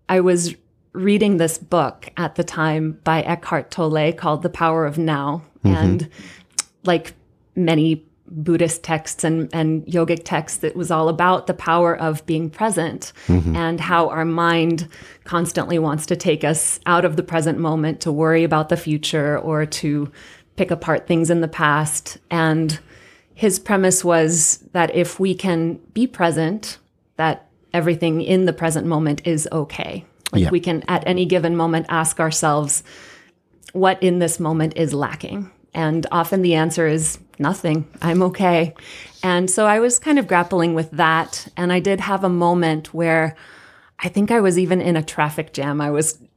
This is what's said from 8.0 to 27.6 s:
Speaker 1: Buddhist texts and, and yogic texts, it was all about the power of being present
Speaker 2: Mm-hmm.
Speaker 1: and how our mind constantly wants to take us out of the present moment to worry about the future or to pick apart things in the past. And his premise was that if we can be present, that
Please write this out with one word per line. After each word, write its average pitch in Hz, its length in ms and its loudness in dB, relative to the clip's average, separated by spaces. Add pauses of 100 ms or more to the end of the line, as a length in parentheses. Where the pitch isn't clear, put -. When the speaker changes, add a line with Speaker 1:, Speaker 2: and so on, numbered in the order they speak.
Speaker 1:
Buddhist 165 520 0
texts - 420 -6
and, 160 300 0
and 160 320 0
yogic 165 380 0
texts, - 380 -6
it 156 140 -4
was 180 140 -6
all 160 180 2
about 175 380 2
the 180 80 -2
power 170 420 2
of 156 300 -4
being 160 240 -2
present 165 600 -4 (140)
Speaker 2:
Mm-hmm. 82 300 2
Speaker 1:
and 165 240 -2
how 170 300 2
our 160 160 -2
mind 165 640 2 (360)
constantly 170 540 -2
wants 151 280 0
to 175 100 -2
take 156 280 0
us 156 400 0
out 175 220 2
of 160 100 0
the 175 60 0
present 165 360 0
moment 160 440 -2
to 165 100 -2
worry 160 320 2
about 156 240 0
the 170 80 2
future 151 640 -2
or 156 260 -2
to 147 460 -4 (460)
pick - 140 -2
apart 165 360 -2
things 165 240 2
in 170 100 2
the 160 80 0
past. 151 720 0 (120)
And 160 480 0 (560)
his 196 240 0
premise 190 460 2
was 165 540 2 (140)
that 180 220 0
if 175 260 0
we 190 140 0
can 170 400 -2 (200)
be 240 120 2
present, 170 720 -2 (380)
that 156 320 -2 (240)